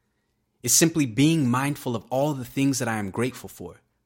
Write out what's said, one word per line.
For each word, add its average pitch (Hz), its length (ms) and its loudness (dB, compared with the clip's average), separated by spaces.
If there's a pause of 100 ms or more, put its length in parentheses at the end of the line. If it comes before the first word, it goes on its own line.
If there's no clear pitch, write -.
(600)
is 123 100 -2
simply 165 360 4
being 139 420 4
mindful 131 460 -2
of 107 160 -8
all 139 240 0
the 127 100 -10
things 135 320 0
that 123 100 -4
I 113 100 -2
am 101 120 -6
grateful 117 400 -4
for. - 280 -16 (280)